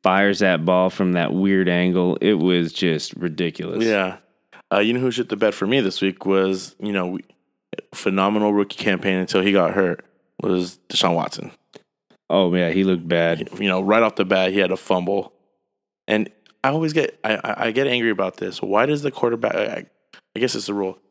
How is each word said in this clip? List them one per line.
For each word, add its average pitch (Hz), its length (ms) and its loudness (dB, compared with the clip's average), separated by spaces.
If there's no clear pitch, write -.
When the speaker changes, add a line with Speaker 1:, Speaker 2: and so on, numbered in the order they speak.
Speaker 1:
fires 98 340 4
that 90 260 2
ball 92 260 4
from 90 240 0
that 85 180 0
weird 95 360 2
angle, 90 520 2
it 104 140 4
was 87 380 2
just 80 420 -2
ridiculous. 85 720 -4
Speaker 2:
Yeah. 95 340 0
Uh, 95 60 2
you 110 140 2
know 127 80 0
who 127 100 0
shit 117 180 -4
the 107 80 -4
bed 104 200 2
for 98 100 -2
me 131 140 2
this 98 200 -2
week 95 240 -2
was, 95 540 0
you 104 140 -6
know, 92 160 -2
we, 95 160 -8
phenomenal 104 600 0
rookie 101 300 -2
campaign 95 360 0
until 92 240 0
he 101 100 2
got 92 200 2
hurt, 92 320 0
was 92 360 -2
Deshaun 87 260 0
Watson. - 360 -6
Speaker 1:
Oh, 90 240 4
yeah, 87 160 2
he 95 140 2
looked 90 220 0
bad. 85 420 0
Speaker 2:
You 101 100 -2
know, 95 120 0
right 104 220 4
off 110 140 0
the 101 80 0
bat, 95 280 2
he 98 60 0
had 92 120 2
a 92 60 0
fumble. 92 560 -2
And 107 220 0
I 135 60 2
always 156 220 -2
get, 156 320 -2
I, 110 120 0
I, - 300 -4
I 113 60 0
get 135 140 0
angry 120 240 0
about 98 260 -2
this. 92 260 -8
Why 101 240 2
does 147 160 0
the 143 80 -2
quarterback, 117 440 -2
I, 104 120 0
I, - 200 -8
I 110 40 -4
guess 123 140 0
it's 110 120 -6
the 104 80 -4
rule. 95 240 -4